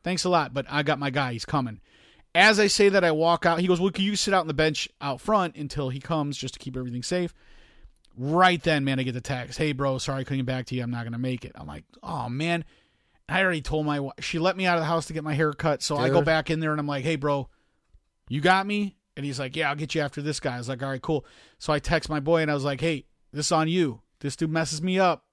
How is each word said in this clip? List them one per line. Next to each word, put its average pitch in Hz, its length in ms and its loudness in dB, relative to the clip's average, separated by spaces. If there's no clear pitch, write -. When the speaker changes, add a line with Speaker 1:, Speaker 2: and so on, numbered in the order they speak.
Speaker 1:
Thanks 180 200 -4
a 185 60 2
lot, 151 240 2
but 135 140 -4
I 147 140 -2
got 151 160 0
my 139 140 -4
guy. 127 220 -2
He's 113 120 -8
coming." 127 340 -2
As 202 240 8
I 208 80 6
say 202 220 6
that, 196 140 4
I 165 80 4
walk 165 340 2
out. 170 140 4
He 180 80 2
goes, 175 140 4
"Well, 190 100 2
can 190 140 -4
you 208 100 0
sit 196 180 0
out 185 80 6
on 156 60 -4
the 156 60 -4
bench 156 340 0
out 139 180 -6
front 196 360 0
until 143 340 -4
he 131 100 -8
comes 143 380 -2
just 131 180 -8
to - 40 -20
keep 131 180 -10
everything 123 260 -6
safe?" 180 300 -2
Right 170 440 4
then, 151 220 2
man, 135 160 0
I 131 40 0
get 127 100 -2
the 123 80 -6
text, 123 360 -8
"Hey, 156 140 0
bro, 135 260 0
sorry 135 240 -4
I - 20 -6
couldn't 135 160 -4
get 127 60 -2
back 127 220 -4
to 127 80 -6
you. 123 80 -2
I'm 120 80 -6
not 117 140 -6
gonna 117 120 -8
make 127 280 -4
it." - 100 -16
I'm - 120 -14
like, 73 180 -14
"Oh, 127 260 -6
man." 160 360 -2
I 185 140 2
already 175 180 0
told 156 240 -2
my 147 120 0
wi-, 139 220 -6
she - 200 -4
let 180 180 2
me 185 80 -2
out 175 120 4
of 165 40 0
the 156 60 -2
house 165 180 0
to 160 80 -14
get 156 100 -6
my 151 120 -2
hair 151 180 2
cut, 147 300 0
so 147 140 -2
I 131 120 2
go 135 60 4
Speaker 2:
Dude. 143 100 6
Speaker 1:
back 160 240 2
in 160 100 0
there 156 120 0
and 151 80 -2
I'm 147 80 -4
like, 139 160 -4
"Hey, 160 120 0
bro, 143 320 0
you 143 140 -2
got 185 240 6
me?" 208 320 -2
And 139 100 -8
he's 139 140 -6
like, 135 160 -6
"Yeah, 156 140 0
I'll 143 60 -2
get 151 180 -6
you 156 80 0
after 143 200 -4
this 147 180 -2
guy." 127 160 -4
I - 20 -8
was 120 100 -8
like, 131 140 -6
"All 139 80 -4
right, 131 120 -6
cool." 151 240 -2
So - 120 -4
I 151 80 2
text 160 300 0
my 151 100 -2
boy 160 220 2
and 151 80 0
I 147 60 0
was 135 80 -2
like, 139 180 -4
"Hey, 156 240 -2
this 147 160 -4
is - 40 0
on 160 160 4
you. 160 340 0
This 143 140 -6
dude 160 140 -2
messes 156 320 -2
me 185 180 0
up. 175 340 2